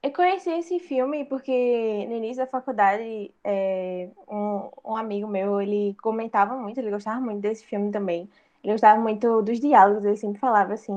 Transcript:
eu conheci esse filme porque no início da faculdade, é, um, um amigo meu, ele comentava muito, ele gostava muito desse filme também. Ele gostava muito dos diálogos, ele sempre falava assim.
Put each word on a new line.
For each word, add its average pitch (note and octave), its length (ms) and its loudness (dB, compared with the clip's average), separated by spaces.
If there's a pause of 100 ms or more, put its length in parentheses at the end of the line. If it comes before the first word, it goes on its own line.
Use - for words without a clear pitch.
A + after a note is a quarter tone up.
eu - 80 -4
conheci F4+ 380 0
esse E4+ 300 -4
filme C#4+ 460 -4
porque A#3+ 840 -2
no A#3 60 -6
início A#3 280 -6
da B3+ 40 -6
faculdade, A3 840 -2 (100)
é, F#3 640 -4 (180)
um, G#3 420 -4 (140)
um A3 140 -6
amigo G#3+ 300 -6
meu, G3+ 340 -2
ele G3+ 400 -2
comentava A3+ 560 0
muito, A#3 220 -8
ele A3 120 -4
gostava A3 300 -4
muito G#3+ 180 -4
desse G#3+ 260 -4
filme G#3 260 -4
também. F#3+ 380 -4 (360)
Ele G#3 80 0
gostava A3 260 8
muito A3 440 2
dos A3+ 160 -2
diálogos, G#3+ 440 6
ele G3+ 140 2
sempre G#3 220 -6
falava G#3 340 2
assim. G#3+ 240 -8